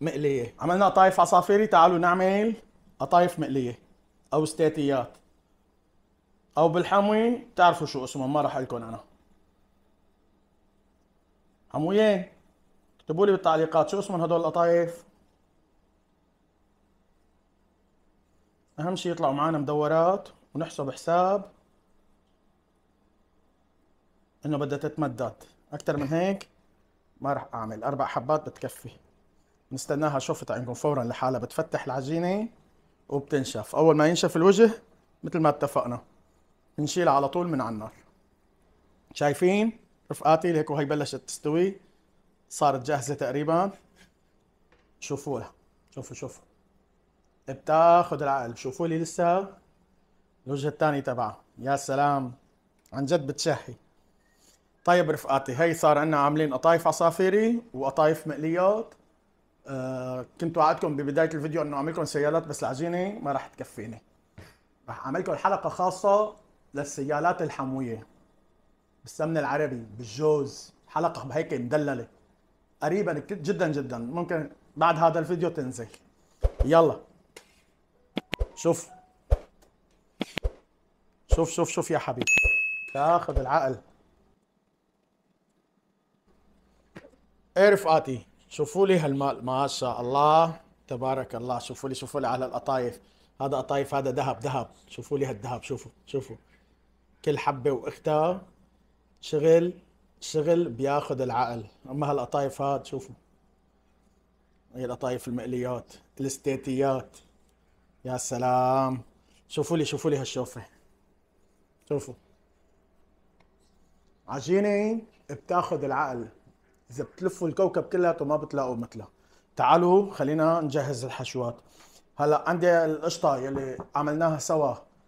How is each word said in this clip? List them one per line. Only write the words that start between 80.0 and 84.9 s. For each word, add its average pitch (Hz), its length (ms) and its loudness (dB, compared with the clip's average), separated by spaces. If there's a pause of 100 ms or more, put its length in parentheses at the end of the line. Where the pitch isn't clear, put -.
شوف، 165 240 2
شوف، 170 200 -2
شوف 165 200 -4
يا 151 80 0
حبيبي. - 340 -4 (600)
تاخذ 156 440 0
العقل. 135 420 0 (3750)